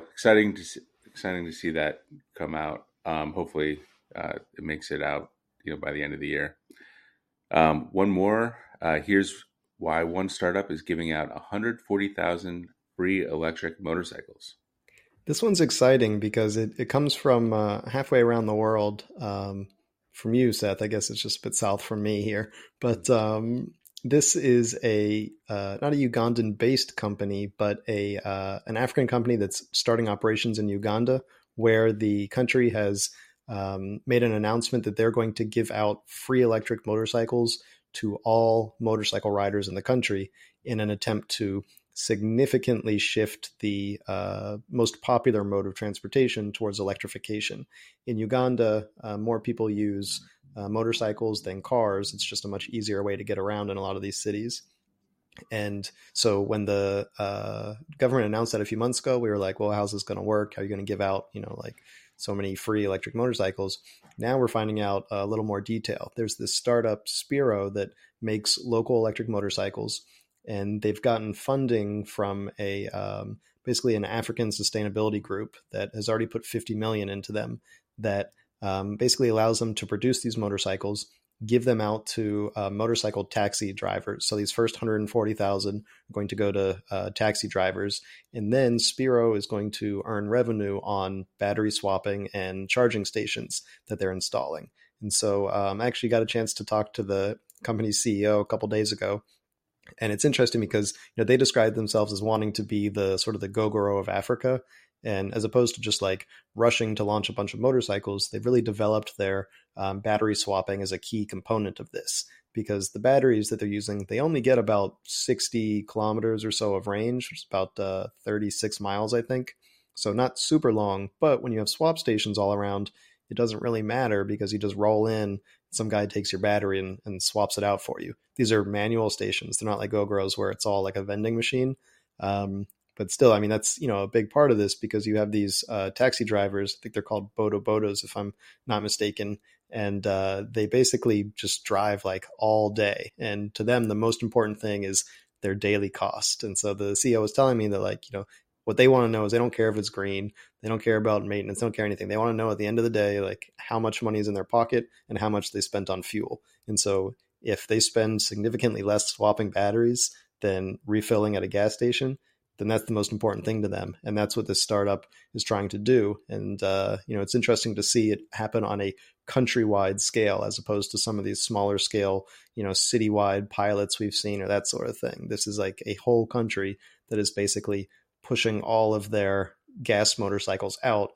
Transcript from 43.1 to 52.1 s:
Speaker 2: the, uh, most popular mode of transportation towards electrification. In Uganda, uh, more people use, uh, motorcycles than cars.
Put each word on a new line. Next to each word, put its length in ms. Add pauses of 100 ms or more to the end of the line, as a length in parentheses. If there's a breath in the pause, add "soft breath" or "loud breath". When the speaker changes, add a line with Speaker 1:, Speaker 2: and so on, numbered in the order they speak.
Speaker 2:
the, 480
uh, 480 (160)
most 300
popular 420
mode 240
of 80
transportation 800
towards 260
electrification. 840 (420 loud breath)
In 100
Uganda, 720 (160)
uh, 140
more 240
people 280
use, 560 (300 soft breath)
uh, 140
motorcycles 760
than 180
cars. 520